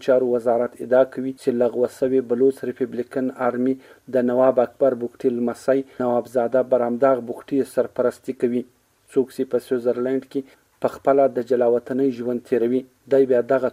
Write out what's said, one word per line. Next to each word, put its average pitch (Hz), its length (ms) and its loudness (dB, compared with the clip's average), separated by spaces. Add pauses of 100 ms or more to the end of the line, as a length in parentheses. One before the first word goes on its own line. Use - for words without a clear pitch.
چارو 127 300 2
وزارت 120 500 -2
ادعا 127 180 2 (140)
کوي 131 160 -6
چې 131 300 -4
لغوه 120 340 0
سوې 131 340 0
بلوچ 131 400 2
ریپبلیکن 120 580 -6 (200)
آرمي 123 260 0 (400)
د 127 160 2
نواب 127 320 4
اکبر 127 400 0
بوکټي 117 320 -4
لمسی 120 500 -2 (200)
نواب 120 320 -2
زاده 123 260 2 (100)
برامداغ 120 560 2
بوکټي 120 300 -6 (160)
سرپرستي 123 680 -4
کوي. 123 240 -2 (480)
څوک 131 220 0
چې 131 180 -6
په 123 140 -2
سویټزرلینډ 123 640 -2
کې - 320 -10 (180)
په 127 140 -2
خپله 139 280 2 (120)
د 120 140 -4
جلاوطنۍ 123 640 0
ژوند 120 320 -6
تیروي، 120 320 0 (320)
دی 139 180 4
بیا 123 120 4 (100)
دغه 127 220 0